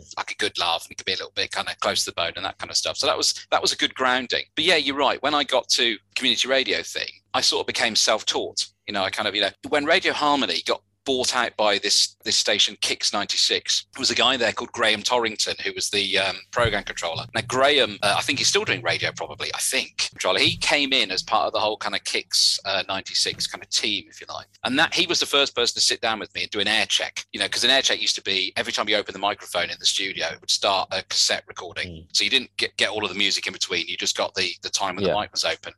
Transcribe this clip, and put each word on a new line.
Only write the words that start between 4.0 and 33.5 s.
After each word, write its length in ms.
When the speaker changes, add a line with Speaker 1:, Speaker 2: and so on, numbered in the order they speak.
Speaker 1:
But 100
yeah, 120
you're 200
right. 260
When 120
I 100
got 260
to 280
community 340
radio 340
thing, 260
I 80
sort 180
of 60
became 300
self-taught. 720
You 80
know, 80
I 80
kind 180
of, 60
you 80
know, 80
when 160
Radio 280
Harmony 540
got 160
bought 300
out 220
by 200
this, 460
this 120
station, 440
Kicks 320
ninety-six, 720
there 60
was 100
a 40
guy 240
there 140
called 200
Graham 300
Torrington, 600
who 120
was 160
the, 280
um, 180
program 320
controller. 520
Now, 120
Graham, 560
uh, 140
I 60
think 160
he's 100
still 160
doing 160
radio, 340
probably, 380
I 60
think. 500
Controller. 300
He 180
came 380
in 160
as 120
part 240
of 60
the 80
whole 160
kind 180
of 100
Kicks, 600
uh, 240
ninety-six 580
kind 160
of 60
team, 400
if 100
you 140
like. 140
And 140
that, 160
he 120
was 140
the 60
first 280
person 200
to 80
sit 180
down 200
with 140
me 100
and 60
do 100
an 80
air 180
check, 480
you 40
know, 120
'cause 140
an 60
air 120
check 180
used 140
to 80
be 340
every 160
time 160
you 80
open 160
the 60
microphone 500
in 100
the 60
studio, 440
it 120
would 100
start 400
a 120
cassette 440
recording. 420
Speaker 2:
Mm. 180
Speaker 1:
So 80
you 60
didn't 260
get, 220
get 100
all 160
of 60
the 80
music 280
in 60